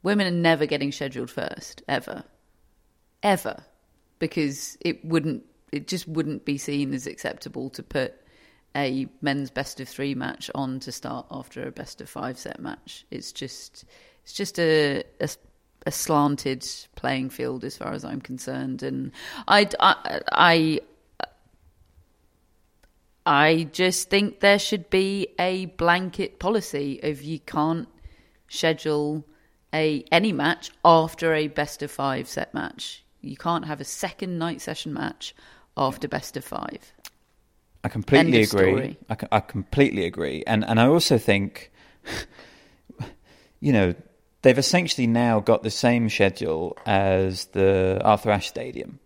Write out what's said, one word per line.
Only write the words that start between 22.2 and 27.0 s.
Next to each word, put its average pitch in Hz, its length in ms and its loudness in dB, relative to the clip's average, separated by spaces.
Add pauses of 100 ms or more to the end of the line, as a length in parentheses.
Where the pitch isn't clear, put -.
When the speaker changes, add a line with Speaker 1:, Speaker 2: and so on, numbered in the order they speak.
Speaker 1:
I 156 480 4
just 185 380 0
think 202 300 0
there 202 180 6
should 196 320 -4
be 190 380 0 (100)
a 185 280 -2
blanket 175 720 -2
policy 165 640 -2